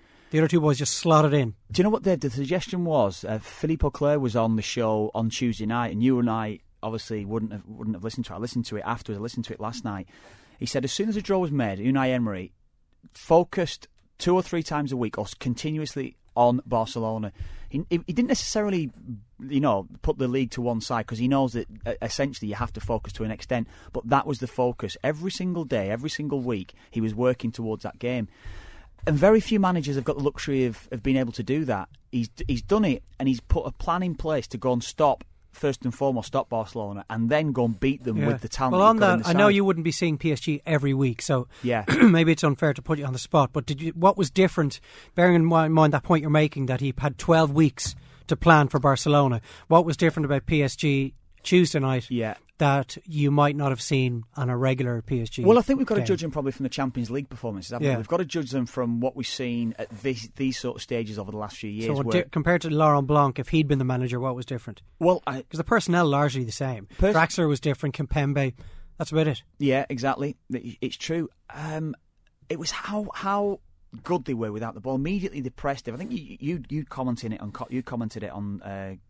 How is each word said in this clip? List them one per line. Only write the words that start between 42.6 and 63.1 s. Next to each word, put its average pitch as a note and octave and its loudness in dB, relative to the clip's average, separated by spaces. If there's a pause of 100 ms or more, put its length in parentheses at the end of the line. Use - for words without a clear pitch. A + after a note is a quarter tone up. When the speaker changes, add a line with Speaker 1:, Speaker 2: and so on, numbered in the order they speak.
Speaker 1:
to C3 -8
put D#3 -2
you C#3+ -6
on C3 -4
the B2 -6
spot, C#3+ 2
but C#3+ -4
did C#3+ -4
you, D#3+ -6
what F#3 4
was F#3+ 0
different, F3 2 (340)
bearing F3 6
in E3 6
mi-, E3 4
mind D#3 6
that C#3+ 0
point D#3+ 4
you're D3+ 0
making, D3+ 4
that B2+ 0
he C#3 0
had C#3 -2
twelve D#3+ 4
weeks D3+ 2 (300)
to D#3+ 0
plan D3+ 8
for C#3+ 0
Barcelona, C#3 4 (280)
what E3 6
was D#3+ -2
different D#3+ 2
about C#3 -2
P D3+ 2
S C3+ -2
G C#3 0 (300)
Tuesday F3 4
night C3 0
Speaker 2:
Yeah. A2+ -2 (220)
Speaker 1:
That C#3+ 2
you D3 0
might D3 4
not C#3+ 0
have B2+ -2
seen B2 0 (140)
on B2+ -2
a B2 0
regular B2+ 0
P B2 -2
S A#2 -6
G B2 -4
Speaker 2:
Well, A3 8
I A#3+ 6
think C4+ 0
we've C4+ 0
gotta G#3 0
Speaker 1:
game. - -2
Speaker 2:
judge F3+ 0
them D#3+ -6
probably C3+ -2
from C3+ -8
the C3 -4
Champions B2 -4
League C3+ -6
performances, A2 -10
haven't D3 -2
we? C#3 2
Speaker 1:
Yeah. B2 2
Speaker 2:
We've A2 -6
gotta F3+ 0
judge D3 -4
them B2+ -2
from A#2 -2
what B2+ -2
we've A#2+ -6
seen A#2+ -4
at A2 -8
this, A2+ -6
these C3 -2
sort A#2+ -6
of - -14
stages A2 -6
over G2+ -8
the G#2 -8
last G#2 -10
few G#2+ -10
years G#2+ -6 (100)
Speaker 1:
So C#3 0
Speaker 2:
where A2 2
Speaker 1:
di-, - -12
compared E3+ 2
to E3 -6
Laurent D3 4
Blanc, C#3+ 2